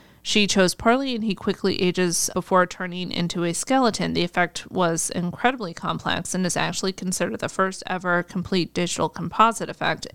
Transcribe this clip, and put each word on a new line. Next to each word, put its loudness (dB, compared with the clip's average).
She 4
chose 4
Parley, 2
and -4
he -2
quickly -2
ages 2
before 4
turning -6
into 0
a 0
skeleton. 2
The 2
effect -2
was 0
incredibly -2
complex -4
and 0
is -2
actually -2
considered -4
the -4
first -2
ever 0
complete -2
digital 0
composite 0
effect -4